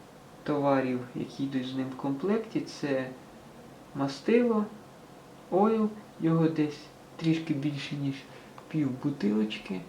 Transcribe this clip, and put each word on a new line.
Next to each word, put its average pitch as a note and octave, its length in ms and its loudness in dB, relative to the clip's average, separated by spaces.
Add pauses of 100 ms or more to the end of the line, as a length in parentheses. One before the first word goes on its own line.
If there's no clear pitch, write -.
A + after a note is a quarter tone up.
(440)
товарів, C3+ 560 2 (160)
які - 280 -6
йдуть C3 240 -2
з C3 80 -8
ним C3 140 -4
в - 80 -10
комплекті, E3 640 -2
це C3 480 -2 (880)
мастило, G#3+ 680 4 (840)
ойл, G#3+ 380 4 (300)
його E3 300 4
десь D3+ 300 0 (360)
трішки D#3+ 380 0
більше, C#3+ 420 -4
ніж C#3 200 -2 (520)
пів D3 220 0 (140)
бутилочки G3+ 840 0